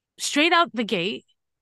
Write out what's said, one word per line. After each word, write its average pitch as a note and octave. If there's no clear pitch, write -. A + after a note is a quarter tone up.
straight D#4+
out E4+
the A#3+
gate, G3